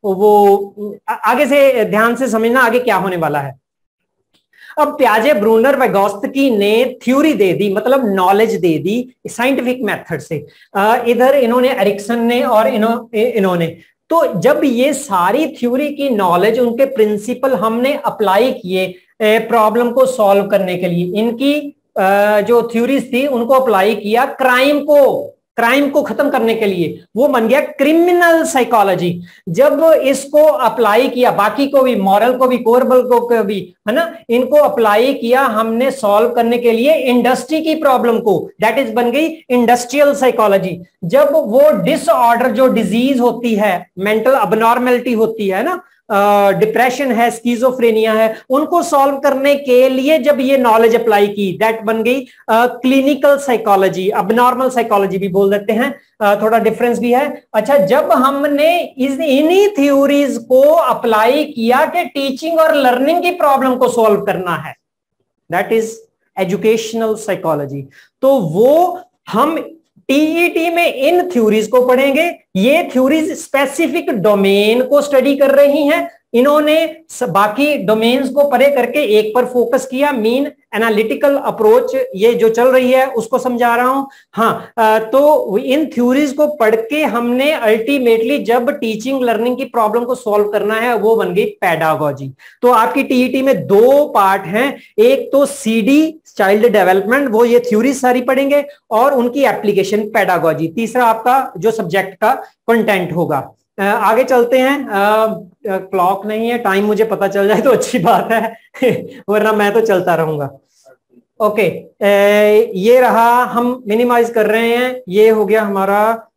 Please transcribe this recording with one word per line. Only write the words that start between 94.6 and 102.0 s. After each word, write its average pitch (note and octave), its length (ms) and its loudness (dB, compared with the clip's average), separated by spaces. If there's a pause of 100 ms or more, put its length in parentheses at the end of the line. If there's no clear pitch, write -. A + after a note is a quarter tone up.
एक B3+ 340 2
तो C#4 140 2
सीडी C4+ 680 0 (220)
child G#3 300 2
development, G3+ 640 2
वो A3 140 2
ये A#3+ 160 4
थ्योरी A#3 320 0
सारी B3+ 300 0
पढ़ेंगे, C#4 420 0 (260)
और B3+ 240 2
उनकी B3 300 0
application G#3 560 -2
pedagogy, E3 680 -2
तीसरा A#3 360 -2
आपका B3 540 0
जो G3 120 0
subject F#3+ 500 -4